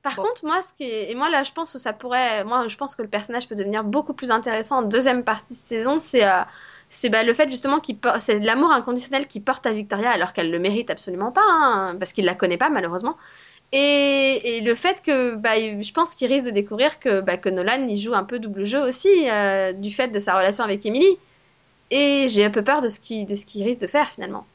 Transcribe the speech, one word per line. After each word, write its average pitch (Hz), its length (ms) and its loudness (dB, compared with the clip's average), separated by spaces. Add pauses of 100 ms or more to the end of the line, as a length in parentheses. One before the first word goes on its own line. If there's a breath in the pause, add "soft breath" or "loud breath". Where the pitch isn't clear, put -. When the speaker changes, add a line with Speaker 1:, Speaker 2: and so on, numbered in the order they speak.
Speaker 1:
Par 269 140 -6
Speaker 2:
bon. 190 80 -6
Speaker 1:
contre, 466 200 -4
moi, 330 180 -2
ce - 120 -16
qui 285 100 -10
est... 220 260 -6
et 233 40 -6
moi 285 160 -2
là, 285 140 2
je - 80 -10
pense 330 200 -8
que 269 60 -16
ça 233 140 -6
pourrait, 240 520 -2
moi, 233 240 -2
je 208 80 -12
pense 269 180 -8
que 233 80 -8
le 208 60 -8
personnage 233 400 -6
peut 226 80 -10
devenir 208 280 -4
beaucoup 285 280 -2
plus 254 180 -8
intéressant 226 480 0
en 247 40 2
deuxième 247 420 2
partie - 300 -4
de - 40 -20
saison, 240 420 -2
c'est, 240 260 4
euh... 185 160 4 (480 loud breath)
c'est, - 180 -4
bah, 220 160 2
le 233 100 4
fait 302 160 4
justement 277 300 -2
qu'il 247 180 -8
por-, 226 220 0
c'est 208 180 0
l'amour 240 340 2
inconditionnel 254 540 -2
qu'il 208 160 -12
porte 262 240 -4
à 226 60 0
Victoria 202 380 -2
alors 180 220 0
qu'elle 165 180 -2
le 170 80 -2
mérite 202 320 -2
absolument 190 420 -6
pas, 381 120 4
hein, 233 540 2
parce 190 140 -8
qu'il 196 140 0
la 175 80 2
connaît 175 240 0
pas 277 120 2
malheureusement. 202 460 -4 (560 loud breath)
Et, 277 840 2
et 233 40 -4
le 233 160 0
fait 370 260 -2
que, 254 320 0
bah, 220 240 0
il, 214 240 -4
je 208 100 -10
pense 330 220 0
qu'il 254 180 -2
risque 269 140 2
de 240 40 -4
découvrir 214 500 0
que, 202 200 2
bah, 185 160 -2
que 185 120 -4
Nolan, 214 400 0
il 208 80 -2
joue 220 180 -4
un 196 80 2
peu 240 160 -8
double 202 260 -6
jeu 247 160 -2
aussi, 294 480 2
euh, 196 440 0
du 202 200 -8
fait 262 160 0
de 214 120 -4
sa 190 160 0
relation 202 260 2
avec 202 240 -4
Emily. 330 320 4 (720 soft breath)
Et 277 380 4
j'ai 208 160 4
un 208 60 4
peu 208 120 0
peur 277 200 2
de 233 60 -2
ce 208 120 -6
qu'il, 214 260 -8
de 208 80 -6
ce 202 100 -10
qu'il 202 200 -8
risque 240 160 -2
de 190 60 -4
faire 294 240 0
finalement. 190 440 -12